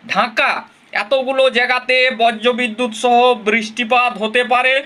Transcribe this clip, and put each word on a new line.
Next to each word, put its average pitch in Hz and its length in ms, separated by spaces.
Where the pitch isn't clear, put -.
ঢাকা, 226 420
এতগুলো 262 580
জায়গাতে 247 460
বজ্রবিদ্যুৎ 233 760
সহ 240 240
বৃষ্টিপাত 226 760
হতে 220 260
পারে। 254 300